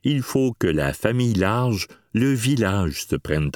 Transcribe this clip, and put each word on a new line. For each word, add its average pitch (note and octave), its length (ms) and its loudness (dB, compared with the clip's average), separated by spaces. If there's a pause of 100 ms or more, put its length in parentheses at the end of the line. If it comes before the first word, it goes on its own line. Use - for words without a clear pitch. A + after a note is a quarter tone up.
Il C#3 180 0
faut C3 360 -2
que G2+ 100 0
la D#2 240 0
famille A#2+ 420 0
large, G#2 540 0 (240)
le B2+ 200 2
village G#2+ 760 0
se D#2 100 -2
prennent D2+ 400 -2